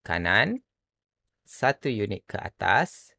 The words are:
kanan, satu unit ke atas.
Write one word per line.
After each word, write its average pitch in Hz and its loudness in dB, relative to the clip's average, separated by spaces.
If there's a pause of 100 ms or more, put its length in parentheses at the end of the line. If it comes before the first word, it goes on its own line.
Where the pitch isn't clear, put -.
kanan, 95 0 (800)
satu - -2
unit 104 -4
ke - -8
atas. - 0